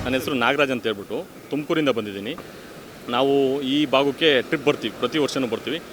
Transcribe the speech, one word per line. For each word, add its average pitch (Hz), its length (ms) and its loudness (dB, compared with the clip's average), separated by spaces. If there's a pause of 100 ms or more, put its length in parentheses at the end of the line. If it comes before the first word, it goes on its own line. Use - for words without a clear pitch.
ನನ್ನ 127 160 0
ಹೆಸರು 139 160 -4
ನಾಗರಾಜ್ 135 360 2
ಅಂತ 120 120 -4
ಹೇಳ್ಬಿಟ್ಟು 110 440 -4 (240)
ತುಮಕೂರಿಂದ 151 380 0
ಬಂದಿದ್ದೀನಿ. 107 460 -4 (760)
ನಾವು 139 520 2
ಈ 143 240 0
ಭಾಗಕ್ಕೆ 139 560 4
ಟ್ರಿಪ್ 139 240 -2
ಬರ್ತೀವಿ, 127 340 2
ಪ್ರತಿ 123 200 0
ವರ್ಷನೂ 135 280 0
ಬರ್ತೀವಿ. 113 340 -4 (120)